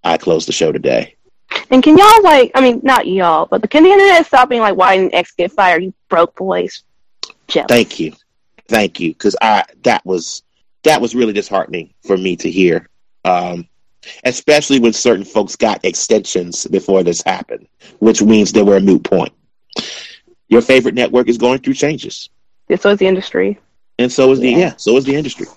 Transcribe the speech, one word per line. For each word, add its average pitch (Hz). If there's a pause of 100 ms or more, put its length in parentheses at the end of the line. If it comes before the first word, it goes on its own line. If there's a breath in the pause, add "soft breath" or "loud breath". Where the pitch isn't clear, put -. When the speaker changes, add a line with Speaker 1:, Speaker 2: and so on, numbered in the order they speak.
Speaker 1:
I 85
close 82
the -
show 80
today. - (540 loud breath)
Speaker 2:
And 254
can 302
y'all, 427
like, 294
I 262
mean, 247
not 254
y'all, 175
but -
can 302
the 370
internet 392
stop -
being 240
like, 202
"Why 190
didn't 190
X 175
get 185
fired? 180
You 190 (160)
broke 170
boys." - (640)
Jealous. -
Speaker 1:
Thank 120
you. 78 (560)
Thank 107
you. 85
'Cause 101
I, 104 (180)
that 117
was, 92 (400)
that 151
was 113
really 117
disheartening 95 (120)
for 95
me 92
to -
hear. 85 (360)
Um, 87 (580 loud breath)
especially 131
when 117
certain 95
folks 101
got 107
extensions 92
before 95
this 85
happened, - (320 soft breath)
which 107
means 107
they 107
were 98
a 95
moot 95
point. - (1160 loud breath)
Your 117
favorite 127
network 123
is 120
going 123
through 135
changes. - (400)
Speaker 2:
Yeah, -
so 202
is 202
the 190
industry. 190 (400)
Speaker 1:
And 123
so 131
is 135
the, 123
Speaker 2:
Yeah. 127
Speaker 1:
yeah, 170
so 127
is 135
the 139
industry. 147 (100)